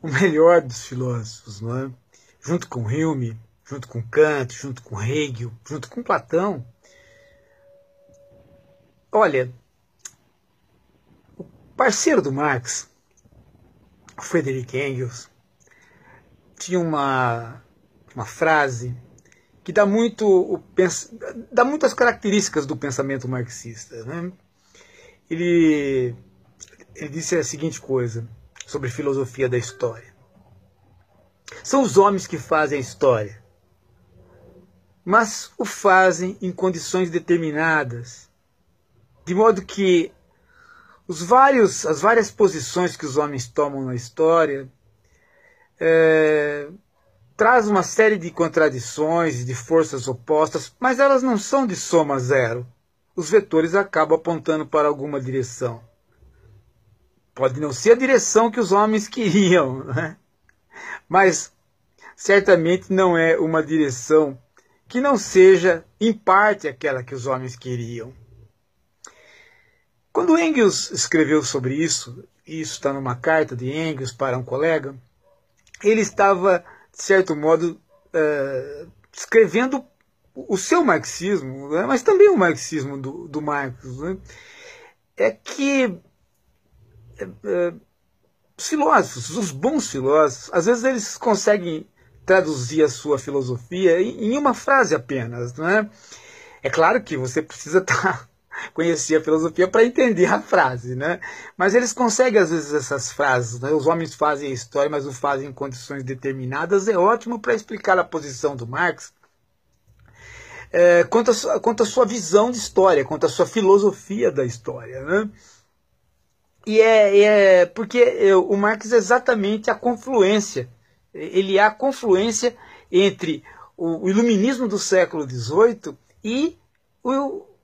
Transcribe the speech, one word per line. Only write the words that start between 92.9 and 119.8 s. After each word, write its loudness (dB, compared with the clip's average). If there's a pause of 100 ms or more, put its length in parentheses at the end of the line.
filosofia -2
em, -2
em 0
uma 0
frase 0
apenas, -6
né? -2 (720)
É -4
claro 2
que -8
você -4
precisa -2
<laughs> -
tá, -4 (480)
conhecer -2
a 2
filosofia 0
para 4
entender 2
a 2
frase, -2
né? -6 (380)
Mas 0
eles 2
conseguem, 2
às 2
vezes, -4
essas -4
frases, -2
né? -4
"Os 0
homens -2
fazem -2
a -6
história, -2
mas -6
o -10
fazem -4
em -16
condições -10
determinadas", -4
é 2
ótimo 0
para 0
explicar -2
a 2
posição -6
do -12
Marx, -6 (1600)
é, 6
quanto 2
a 6
sua, 0
quanto 0
à 2
sua 2
visão 2
de -6
história, 4
quanto -4
à 4
sua 0
filosofia 2
da -2
história, -10
né? -2 (1400)
E 4
é, 6
e 8
é 6
porque, -6
é, 4
o 2
Marx -2
é 4
exatamente 0
a 0
confluência, 0 (440)